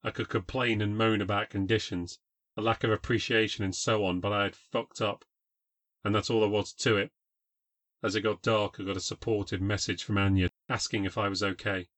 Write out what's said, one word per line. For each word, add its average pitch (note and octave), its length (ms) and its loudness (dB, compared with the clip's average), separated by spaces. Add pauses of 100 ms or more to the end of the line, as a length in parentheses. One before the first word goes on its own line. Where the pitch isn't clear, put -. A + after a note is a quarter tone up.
I A2 80 -4
could G#2+ 200 -6
complain A#2 500 0
and G#2 160 0
moan A2 240 2
about G2+ 300 -2
conditions, G2 680 -2 (380)
a G#2+ 60 -4
lack A2+ 200 0
of A#2 80 2
appreciation A2 760 0
and F#2 100 -2
so G#2+ 320 0
on, F#2 140 0
but G2+ 120 0
I G2+ 120 2
had F#2+ 120 -4
fucked - 460 -4
up. G2+ 240 -4 (760)
And G#2 120 2
that's G#2 160 0
all A2+ 100 4
there G#2+ 80 6
was G2+ 240 0
to - 240 2
it. G2 160 0 (920)
As G#2 140 0
it G#2 60 -2
got G#2 180 0
dark, G#2+ 400 2
I G2 40 -6
got F#2+ 120 -4
a F#2 40 -6
supportive G2+ 600 -2
message G2 420 -2
from G2+ 140 -2
Anya, G2 320 4 (220)
asking A2+ 340 -2
if F#2+ 140 -4
I G2+ 100 0
was G2 140 -2
okay. F#2+ 560 -4